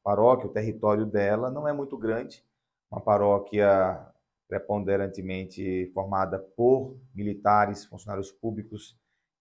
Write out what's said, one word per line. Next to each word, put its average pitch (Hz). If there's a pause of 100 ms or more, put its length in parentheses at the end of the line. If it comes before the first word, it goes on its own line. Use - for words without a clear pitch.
paróquia, 104
o -
território 107
dela 107
não 147
é 147
muito 139
grande, 113 (440)
uma 110
paróquia 101 (400)
preponderantemente 95
formada 95
por 131 (160)
militares, 104
funcionários 101
públicos 107 (440)